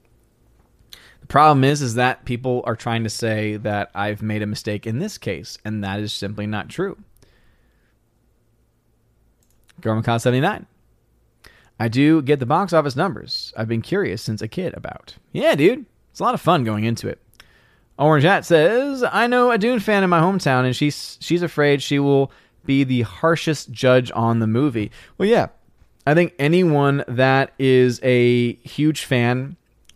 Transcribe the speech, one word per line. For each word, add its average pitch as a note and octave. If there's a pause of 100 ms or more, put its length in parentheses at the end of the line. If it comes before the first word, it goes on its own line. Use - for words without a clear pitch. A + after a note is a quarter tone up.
(1200)
The -
problem C#3+
is, C#3+
is A#2+
that B2
people B2
are A#2
trying A2+
to A2
say G#2+
that G#2
I've G#2
made G#2+
a G#2
mistake G#2
in A2
this G#3
case, -
and G#2+
that G2
is G#2
simply G#2
not G#2+
true. F#3+ (2750)
Gormakon A2+
seventy-nine. C3+ (1120)
"I A#2
do D3
get C#3+
the C3
box E3+
office C#3+
numbers. -
I've A2
been A2+
curious B2+
since A2
a G#2+
kid -
about." - (160)
Yeah, C#4
dude. G#3 (240)
It's -
a -
lot A#3+
of -
fun D#3
going G#2+
into A2+
it. - (800)
Orange D3+
Hat F3+
says, A#3+
"I A3
know B3
a A#3
Dune A#3
fan G3+
in F3+
my E3+
hometown, D#3
and B2+
she's, -
she's F3
afraid C#3+
she C#3+
will C#3 (360)
be C3+
the B2+
harshest D#3+
judge B2+
on A#2
the A2
movie." A2+ (260)
Well, G3+
yeah. F#3+ (600)
I C#3+
think E3+
anyone C#3+
that C3
is B2+
a B2
huge -
fan B2+ (400)